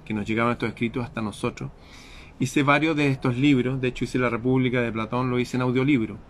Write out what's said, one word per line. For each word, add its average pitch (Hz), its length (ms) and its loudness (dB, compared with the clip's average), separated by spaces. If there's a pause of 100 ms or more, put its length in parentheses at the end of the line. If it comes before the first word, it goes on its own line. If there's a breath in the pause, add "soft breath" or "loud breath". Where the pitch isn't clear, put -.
que 110 100 -6
nos 104 140 -2
llegaban 117 240 2
estos 120 160 -2
escritos 117 380 -2
hasta - 160 -8
nosotros. 117 500 -6 (680 loud breath)
Hice 131 240 0
varios 147 340 4
de 147 100 2
estos 131 300 0
libros, 131 420 4
de 127 80 0
hecho 123 160 -4
hice 127 160 -2
La 123 100 2
República 127 520 2
de 117 100 0
Platón, 117 380 -2
lo 123 100 0
hice 123 160 -2
en 127 60 0
audiolibro. 127 560 2 (120)